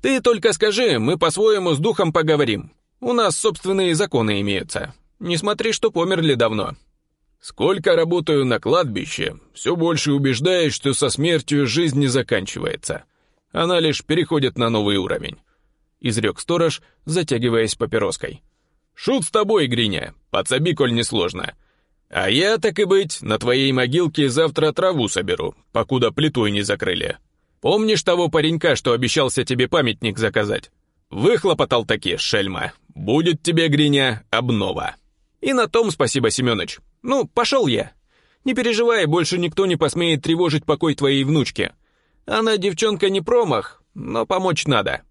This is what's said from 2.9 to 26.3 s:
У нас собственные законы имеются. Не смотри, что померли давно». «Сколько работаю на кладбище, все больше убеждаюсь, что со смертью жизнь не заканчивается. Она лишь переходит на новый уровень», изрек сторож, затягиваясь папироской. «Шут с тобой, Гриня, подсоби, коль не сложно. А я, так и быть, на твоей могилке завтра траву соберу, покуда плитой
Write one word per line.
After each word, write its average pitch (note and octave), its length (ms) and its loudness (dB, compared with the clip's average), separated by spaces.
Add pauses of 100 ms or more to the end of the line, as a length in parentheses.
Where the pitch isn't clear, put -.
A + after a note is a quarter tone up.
У B3 140 -2
нас G#3+ 240 2
собственные F#3+ 560 0
законы A2+ 480 0
имеются. G2+ 520 -4 (260)
Не F3 180 -4
смотри, G#3 340 -2
что G#3+ 200 0
померли E3+ 420 0
давно». A2 420 0 (680)
«Сколько E3+ 540 2
работаю E3 500 2
на A#2 140 0
кладбище, B2+ 760 -2 (180)
все E3 200 -2
больше E3 380 0
убеждаюсь, C#3+ 640 0
что C#3 180 -2
со C3+ 160 0
смертью D3 560 0
жизнь C#3+ 340 0
не C#3+ 60 2
заканчивается. - 1000 -4 (460)
Она E3+ 280 0
лишь D#3 260 0
переходит D3+ 540 0
на A#2 100 0
новый G#2 280 2
уровень», - 420 -4 (600)
изрек A2 400 -2
сторож, E3+ 440 0 (220)
затягиваясь A#2+ 680 0
папироской. - 680 -4 (500)
«Шут B3 320 -2
с - 60 -8
тобой, G#3 340 2
Гриня, A2+ 480 -2 (160)
подсоби, D3+ 460 0
коль B2+ 180 2
не A#2 80 0
сложно. F#2 540 -4 (560)
А F#2+ 180 -2
я, F#3 300 2
так F#3+ 180 -2
и G#3 60 2
быть, F#3+ 400 0
на G#2+ 160 -2
твоей C3+ 320 2
могилке C#3 580 0
завтра D#3 420 0
траву E3 360 0
соберу, F2+ 480 -4 (160)
покуда A#2 400 0
плитой C3 400 0